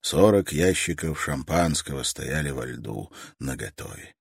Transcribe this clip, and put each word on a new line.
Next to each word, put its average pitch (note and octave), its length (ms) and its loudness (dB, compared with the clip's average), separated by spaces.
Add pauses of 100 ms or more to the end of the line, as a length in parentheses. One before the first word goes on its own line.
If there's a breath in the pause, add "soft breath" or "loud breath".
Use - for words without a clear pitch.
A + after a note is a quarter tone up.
Сорок G2 520 6
ящиков D#2+ 680 2
шампанского D2 800 0
стояли C#2+ 480 -2
во B1+ 140 -6
льду G#1 460 -8 (280 loud breath)
наготове. - 800 -8